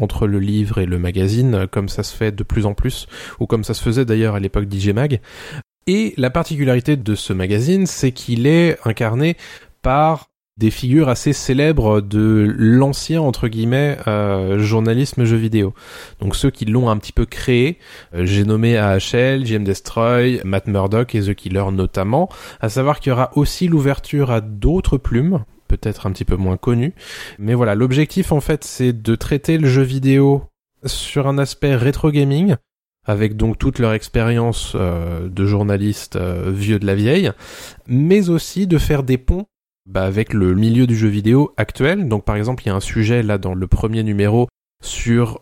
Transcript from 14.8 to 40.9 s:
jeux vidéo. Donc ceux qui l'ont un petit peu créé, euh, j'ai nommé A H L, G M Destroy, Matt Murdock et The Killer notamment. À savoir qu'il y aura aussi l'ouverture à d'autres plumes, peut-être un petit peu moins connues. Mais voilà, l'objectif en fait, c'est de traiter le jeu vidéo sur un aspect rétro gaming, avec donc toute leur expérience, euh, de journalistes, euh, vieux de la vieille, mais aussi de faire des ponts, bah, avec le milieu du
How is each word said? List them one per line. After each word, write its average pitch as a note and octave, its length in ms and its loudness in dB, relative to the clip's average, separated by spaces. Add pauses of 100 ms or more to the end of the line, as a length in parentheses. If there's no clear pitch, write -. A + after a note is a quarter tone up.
jeux A2+ 140 4
vidéo. A2 340 0 (480)
Donc G2 160 -4
ceux C#3 140 0
qui - 160 -6
l'ont A#2 240 2
un G#2+ 80 0
petit - 160 -14
peu A#2+ 100 2
créé, B2+ 540 0 (360)
euh, F2 120 0
j'ai G2+ 180 2
nommé A2 320 2
A G2+ 220 2
H - 180 -4
L, C3 300 0
G A2+ 80 -2
M G#2 100 -2
Destroy, A#2+ 800 0
Matt F#2+ 220 -2
Murdock G#2 480 0
et G#2+ 80 0
The G2+ 120 0
Killer F#2+ 380 -4
notamment. G2 560 0 (320)
À A2+ 80 -2
savoir C3+ 320 0
qu'il C#3 100 -2
y - 40 2
aura B2+ 200 0
aussi D3 320 0
l'ouverture C#3+ 640 0
à A2+ 120 0
d'autres C3+ 560 0
plumes, C#3 440 0 (260)
peut-être - 380 -2
un G2 60 -2
petit - 140 -6
peu F#2 100 2
moins F#2 220 0
connues. A#2+ 340 0 (460)
Mais G#2+ 160 -2
voilà, A#2+ 200 2
l'objectif C3 560 0
en D3+ 120 2
fait, D#3 200 -2
c'est B2+ 300 -2
de A2+ 240 -2
traiter D#3 400 -2
le D#3 120 2
jeu C3 140 4
vidéo C3+ 640 2 (400)
sur C3+ 440 -4
un C#3 100 0
aspect C#3 360 0
rétro C#3 360 2
gaming, D3 460 2 (500)
avec G#2+ 320 0
donc A2 200 0
toute C3+ 200 -2
leur A2+ 160 2
expérience, A#2 800 -2
euh, E2+ 560 -4
de F#2+ 160 0
journalistes, G2+ 720 0
euh, F2+ 380 -4
vieux G2+ 240 0
de G2 80 -4
la G2 80 2
vieille, A#2+ 380 2 (560)
mais E3+ 400 4
aussi F3 380 -2
de E3+ 100 2
faire C#3+ 260 2
des B2+ 160 0
ponts, F#3 280 -4 (380)
bah, F#2+ 200 -4
avec G2 280 -2
le F#2 220 2
milieu A#2 320 4
du A#2+ 100 2